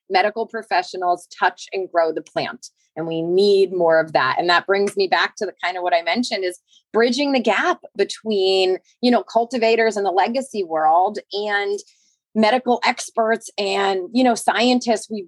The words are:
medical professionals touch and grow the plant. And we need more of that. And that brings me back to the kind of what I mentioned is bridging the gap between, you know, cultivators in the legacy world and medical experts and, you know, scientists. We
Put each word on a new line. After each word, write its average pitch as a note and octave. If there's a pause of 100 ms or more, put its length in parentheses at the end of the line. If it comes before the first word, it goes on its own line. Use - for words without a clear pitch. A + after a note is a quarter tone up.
medical A3+
professionals F#3
touch -
and F#3
grow E3
the D#3+
plant. - (260)
And D#3+
we E3
need F#3+
more E3
of D#3+
that. C3
And F3
that F3
brings G3
me G3
back F#3
to A3
the F3 (100)
kind F3+
of F3+
what F3+
I E3+
mentioned G3
is F3 (340)
bridging B3+
the B3+
gap B3 (160)
between, F#3+ (240)
you B3
know, A3
cultivators A3+
in G3+
the F#3+
legacy A3
world D#3+ (140)
and G4+ (580)
medical A#3
experts A3+
and, G3
you B3+
know, A#3+
scientists. A#3
We G#3